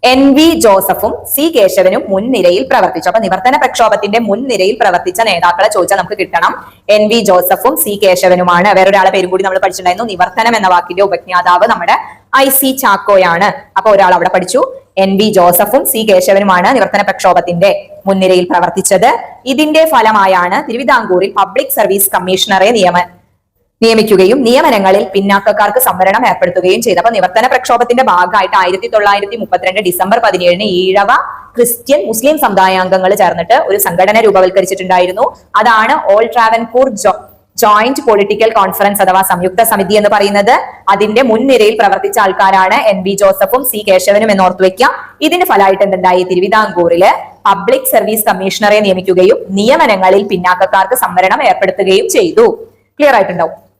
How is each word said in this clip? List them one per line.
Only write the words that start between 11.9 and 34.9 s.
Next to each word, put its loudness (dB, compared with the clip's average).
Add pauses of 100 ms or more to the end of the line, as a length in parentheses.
ഐ 2
സി -2
ചാക്കോയാണ്. 0
അപ്പൊ 0
ഒരാൾ 4
അവിടെ 0
പഠിച്ചു. -2 (240)
എൻ 0
വി 0
ജോസഫും 2
സി -4
കേശവനുമാണ് 2
നിവർത്തന 0
പ്രക്ഷോഭത്തിന്റെ 0 (180)
മുൻനിരയിൽ 2
പ്രവർത്തിച്ചത്. 0 (260)
ഇതിന്റെ 0
ഫലമായാണ് 0
തിരുവിതാംകൂറിൽ 0
പബ്ലിക് -2
സർവീസ് -2
കമ്മീഷണറെ 0
നിയമ-, 0 (720)
നിയമിക്കുകയും 2
നിയമനങ്ങളിൽ 2
പിന്നാക്കക്കാർക്ക് 0
സംവരണം 0
ഏർപ്പെടുത്തുകയും 0
ചെയ്തു. 0
അപ്പൊ 0
നിവർത്തന 0
പ്രക്ഷോഭത്തിന്റെ 0
ഭാഗമായിട്ട് 0
ആയിരത്തി 0
തൊള്ളായിരത്തി 0
മുപ്പത്തിരണ്ട് -4
ഡിസംബർ -2
പതിനേഴിന് 0
ഈഴവ 0 (480)
ക്രിസ്ത്യൻ -2
മുസ്ലിം -2
സമുദായാംഗങ്ങൾ 0
ചേർന്നിട്ട് 0
ഒരു 0
സംഘടന 0
രൂപവൽക്കരിച്ചിട്ടുണ്ടായിരുന്നു. 0 (200)